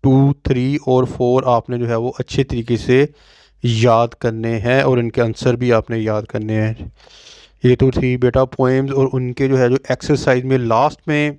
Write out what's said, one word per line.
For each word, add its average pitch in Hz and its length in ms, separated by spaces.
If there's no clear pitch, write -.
टू, 135 300
थ्री 127 180
और 127 200
फ़ोर 127 400
आपने 120 300
जो 120 100
है 117 100
वो 120 120
अच्छे - 240
तरीके 120 340
से 127 200
याद 117 580
करने 113 380
हैं 123 240
और 131 160
इनके 117 220
आंसर 117 340
भी 123 160
आपने 113 280
याद 107 280
करने 107 280
हैं। 110 360
ये 123 120
तो 135 160
थी 127 260
बेटा 127 300
पोएम्स, 131 440
और 135 160
उनके 127 400
जो 135 100
है 127 120
जो 127 100
एक्सरसाइज 127 540
में 131 120
लास्ट 120 500
में 147 320